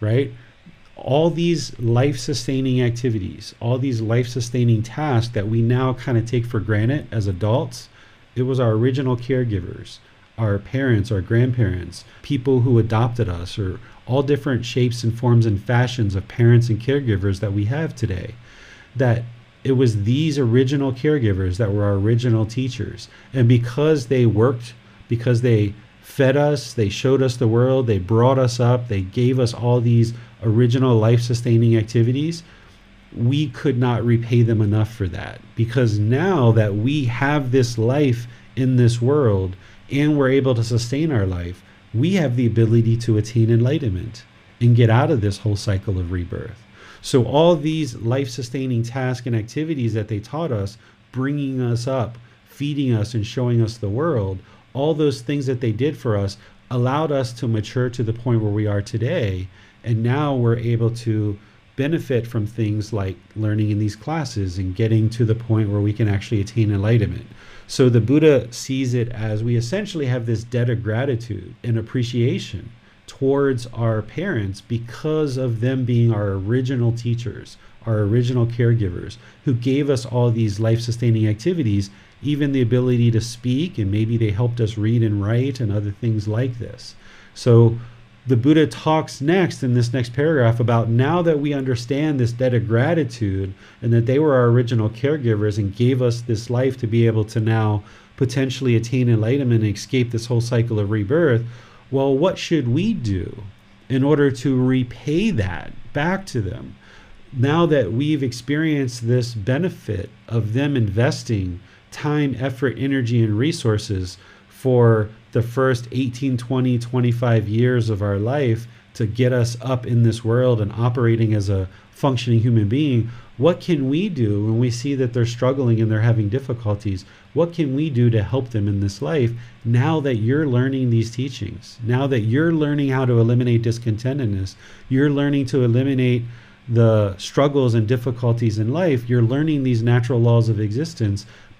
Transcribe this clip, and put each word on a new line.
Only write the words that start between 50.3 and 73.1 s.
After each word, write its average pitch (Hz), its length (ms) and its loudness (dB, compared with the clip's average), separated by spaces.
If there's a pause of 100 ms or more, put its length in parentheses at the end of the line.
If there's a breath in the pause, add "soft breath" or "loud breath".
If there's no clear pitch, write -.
us, 98 260 -6 (320 soft breath)
bringing 135 500 -4
us 117 260 -2
up, 127 300 -4 (300 soft breath)
feeding 143 460 -4
us, 104 200 0
and 107 140 -4
showing 120 340 0
us 110 160 -2
the - 120 -6
world, 107 500 -2 (340 loud breath)
all 147 220 0
those 147 260 0
things 143 260 -4
that 127 140 -2
they 120 120 0
did 123 260 -2
for 110 180 0
us 98 220 -4 (320 loud breath)
allowed 131 420 0
us 127 220 -2
to 127 140 -6
mature 113 420 -2
to 120 120 -4
the 110 100 -2
point 117 280 0
where 104 120 0
we 107 140 0
are 101 140 0
today. 101 680 -4 (360 loud breath)
And 113 180 0
now 139 320 0
we're 117 220 2
able 117 340 0
to 107 460 -2 (380 loud breath)
benefit 135 520 -2
from 113 200 -4
things 104 460 -4
like 95 240 -4 (180)
learning 107 360 0
in 104 100 0
these 107 160 -2
classes 107 600 -6
and 92 200 -4
getting 110 340 2
to 120 140 -2
the 110 100 2
point 110 360 0
where 101 100 0
we 104 120 2
can 107 160 0
actually 101 320 -2
attain 104 300 0
enlightenment. 101 560 0 (400 loud breath)
So 127 220 4
the 117 120 4
Buddha 131 520 4
sees 131 420 -4
it 117 140 -2
as 107 340 -4
we 120 140 0
essentially 170 500 -4
have 120 200 -2
this 117 180 -2
debt 120 260 -2
of 95 140 -2
gratitude 110 680 -4 (100)
and 117 120 -2
appreciation 117 920 -4 (360 soft breath)
towards 135 640 0